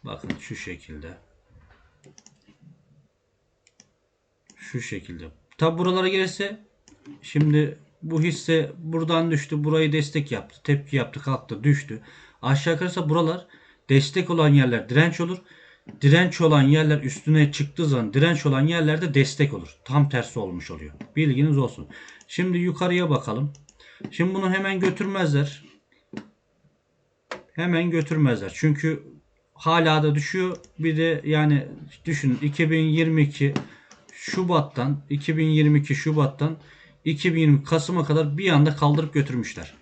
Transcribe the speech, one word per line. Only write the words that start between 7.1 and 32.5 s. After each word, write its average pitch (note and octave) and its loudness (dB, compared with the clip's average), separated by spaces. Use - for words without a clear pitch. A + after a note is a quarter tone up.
şimdi D3 2
bu D#3+ -2
hisse D#3+ -2
buradan E3 -2
düştü. D3 -2
Burayı D#3 2
destek D3 -2
yaptı. - -10
Tepki C#3+ -2
yaptı. - -4
Kalktı. A#2+ -6
Düştü. C#3 0
Aşağı C#3+ 0
kalırsa F3 -4
buralar E3 0
destek C#3 2
olan E3 4
yerler B2+ 4
direnç D#3+ 2
olur. F3+ -4
Direnç E3+ 4
olan D3+ 6
yerler D3+ 4
üstüne D3 2
çıktığı D3+ -4
zaman A#2+ 0
direnç D3 2
olan C#3 2
yerlerde D#3+ 0
destek C#3 2
olur. F2+ -14
Tam C#3 2
tersi B2 -4
olmuş F#2 -8
oluyor. D2+ -14
Bilginiz D3 2
olsun. B2 -4
Şimdi F3+ -2
yukarıya F3+ -2
bakalım. C3 -2
Şimdi F3+ -2
bunu G3 -2
hemen F#3+ -2
götürmezler. F#3 -2
Hemen E3+ 0
götürmezler. D3 0
Çünkü D#3 0
hala D#3+ 2
da D3 2
düşüyor. F3+ -4
Bir D#3 -2
de D#3+ 0
yani D3+ 2
düşünün, C#3+ -2
iki D3 0